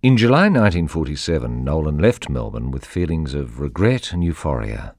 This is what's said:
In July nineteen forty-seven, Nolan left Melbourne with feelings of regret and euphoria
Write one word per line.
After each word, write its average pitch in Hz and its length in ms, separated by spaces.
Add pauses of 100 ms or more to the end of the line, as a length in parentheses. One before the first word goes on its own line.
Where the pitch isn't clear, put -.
In 131 100
July 131 320
nineteen 104 380
forty-seven, 69 760
Nolan 76 340
left 107 300
Melbourne 58 420
with 67 140
feelings 80 500
of 64 240
regret 95 540
and 87 100
euphoria 58 760